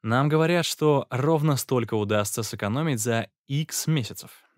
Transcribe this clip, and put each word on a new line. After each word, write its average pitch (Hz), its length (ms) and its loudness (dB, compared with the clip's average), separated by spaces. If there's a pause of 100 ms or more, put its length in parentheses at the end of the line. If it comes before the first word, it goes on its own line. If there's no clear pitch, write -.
Нам 127 260 2
говорят, 160 360 2
что 147 440 2
ровно 143 480 2
столько 120 380 -2
удастся 104 480 0
сэкономить 117 560 -2
за 113 320 -2 (160)
икс 147 400 -4
месяцев. - 560 -4 (140)